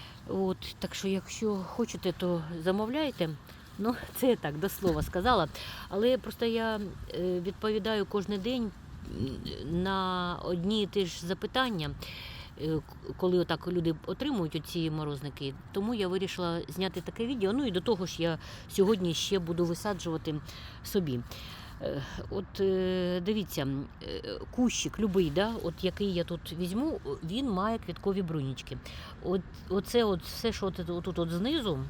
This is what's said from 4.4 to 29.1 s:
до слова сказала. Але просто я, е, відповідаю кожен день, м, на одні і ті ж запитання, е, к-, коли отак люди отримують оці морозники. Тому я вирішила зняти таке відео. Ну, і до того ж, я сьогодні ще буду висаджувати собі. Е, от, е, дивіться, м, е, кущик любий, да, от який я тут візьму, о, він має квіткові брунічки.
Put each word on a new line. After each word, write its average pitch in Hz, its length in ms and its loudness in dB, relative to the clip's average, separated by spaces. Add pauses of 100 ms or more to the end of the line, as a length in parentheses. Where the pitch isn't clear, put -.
до 185 100 2
слова 165 340 2
сказала. 185 460 4 (400)
Але 233 300 4
просто 220 280 -2
я, 226 340 0 (340)
е, 180 260 0
відповідаю 208 680 0
кожен 202 340 0
день, 233 300 0 (360)
м, 131 760 -2
на 185 600 0
одні 185 380 2
і 196 40 4
ті 190 200 2
ж 170 200 -6
запитання, 190 640 0 (720)
е, 156 140 2
к-, 147 60 0 (340)
коли 180 220 4
отак 165 300 2
люди 170 260 2 (120)
отримують 175 500 0
оці 160 340 0
морозники. 143 640 -4 (180)
Тому 208 220 0
я 202 140 2
вирішила 175 600 0
зняти 185 320 -2
таке 226 260 -4
відео. 220 260 2
Ну, 269 140 2
і 226 40 2
до 180 100 2
того 185 260 2
ж, - 160 -4
я 165 160 2 (320)
сьогодні 185 440 6
ще - 240 2
буду 170 260 2
висаджувати 165 680 0 (500)
собі. 147 360 2 (600)
Е, 143 200 -2 (280)
от, - 300 -4
е, 185 640 4
дивіться, 196 380 0
м, 135 240 0 (160)
е, - 360 -6 (120)
кущик - 480 2
любий, 190 320 4
да, 196 220 4 (100)
от 170 220 -2
який 185 300 0
я 170 100 2
тут 170 340 -6
візьму, 208 460 0
о, 139 60 -4 (140)
він 233 260 0
має 208 280 2
квіткові 196 440 0
брунічки. 135 560 -2 (440)